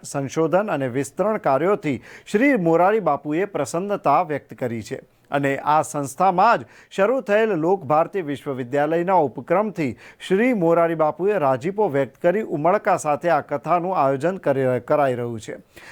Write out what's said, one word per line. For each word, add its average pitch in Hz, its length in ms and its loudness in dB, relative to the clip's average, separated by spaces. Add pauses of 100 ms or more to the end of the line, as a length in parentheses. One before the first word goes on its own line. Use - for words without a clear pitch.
સંશોધન 160 640 0
અને 143 220 -2
વિસ્તરણ 143 480 -2
કાર્યોથી 151 680 0 (280)
શ્રી 269 240 4
મોરારી 180 460 4
બાપુએ 151 440 -2
પ્રસન્નતા 170 800 -2
વ્યક્ત 151 320 -8
કરી 113 280 -6
છે - 180 -10 (300)
અને 139 260 -2
આ 151 260 0
સંસ્થામાં 180 760 0
જ 123 60 -8 (260)
શરૂ 226 300 0
થયેલ 220 280 2
લોકભારતી 165 720 0
વિશ્વવિદ્યાલયના 143 920 -2
ઉપક્રમથી 160 840 0 (320)
શ્રી 220 240 2
મોરારી 170 420 2
બાપુએ 165 440 0
રાજીપો 156 500 0
વ્યક્ત 139 340 -2
કરી 180 200 2
ઉમળકા 185 540 0
સાથે 151 340 -2
આ 151 100 4
કથાનું 165 580 -2
આયોજન 143 380 0
કરી, 131 480 0
કરાઈ 147 300 2
રહ્યું 120 260 -6
છે. - 160 -14 (360)